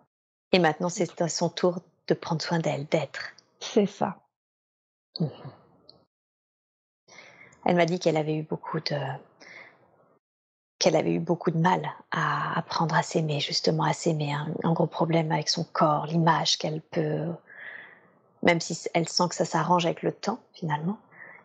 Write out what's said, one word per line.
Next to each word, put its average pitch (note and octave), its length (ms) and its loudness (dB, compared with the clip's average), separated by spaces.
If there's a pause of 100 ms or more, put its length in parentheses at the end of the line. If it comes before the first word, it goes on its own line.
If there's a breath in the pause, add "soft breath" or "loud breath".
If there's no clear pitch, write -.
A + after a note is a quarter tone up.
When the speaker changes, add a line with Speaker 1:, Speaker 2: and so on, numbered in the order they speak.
(520)
Speaker 1:
Et F#3 60 6
maintenant, E3+ 300 2
c'est E3+ 340 -4
à E3 60 2
son E3+ 200 0
tour F3 300 0 (300)
de E3+ 60 2
prendre - 280 -2
soin E3+ 160 0
d'elle, D3 280 -2
d'être. - 460 -2 (280)
Speaker 2:
C'est G3+ 260 4
ça. - 340 -4 (1000)
Speaker 1:
Mhm. D3+ 100 0 (2250 loud breath)
Elle F3+ 120 4
m'a E3+ 100 6
dit F3 140 0
qu'elle D#3 160 2
avait D#3 180 0
eu D#3 80 -2
beaucoup D#3+ 380 -6
de, D3 180 -4 (1800 loud breath)
qu'elle D#3 160 4
avait E3 160 2
eu F3 80 0
beaucoup E3 320 0
de E3 60 -2
mal E3 300 2 (220)
à D3+ 480 -2
apprendre D#3+ 380 -2
à E3 60 4
s'aimer, D3+ 380 0
justement - 440 0
à D3+ 80 2
s'aimer, D3+ 400 -2
hein. D3+ 200 -4 (120)
Un E3 80 2
gros E3 160 2
problème D#3+ 420 0
avec D#3 180 0
son E3+ 160 -2
corps, D3+ 420 2
l'image D#3+ 520 2
qu'elle D#3+ 240 -4
peut, D#3 460 -2 (1120 loud breath)
même E3+ 180 4
si - 140 -6
c-, - 200 -8
elle E3+ 140 2
sent F3 200 2
que - 80 -6
ça E3+ 80 2
s'arrange E3+ 420 2
avec D#3 160 -2
le E3 100 0
temps, - 280 -6 (140)
finalement, D#3+ 440 -4 (460 loud breath)